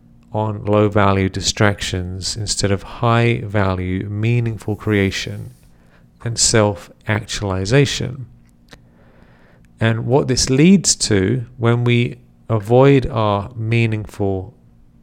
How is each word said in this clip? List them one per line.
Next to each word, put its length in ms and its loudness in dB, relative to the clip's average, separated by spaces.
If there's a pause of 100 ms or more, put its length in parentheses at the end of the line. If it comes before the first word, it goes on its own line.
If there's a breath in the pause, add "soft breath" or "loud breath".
(320)
on 320 -4
low-value 640 4
distractions 1080 -4
instead 340 -2
of 140 -2
high-value, 1200 -2
meaningful 680 -2
creation 760 -2 (720 soft breath)
and 140 -6
self-actualization. 1900 -2 (1500 soft breath)
And 260 0
what 220 0
this 200 0
leads 480 4
to, 500 0 (100)
when 280 0
we 360 0 (280)
avoid 580 4
our 480 -2
meaningful, 1000 -2 (460)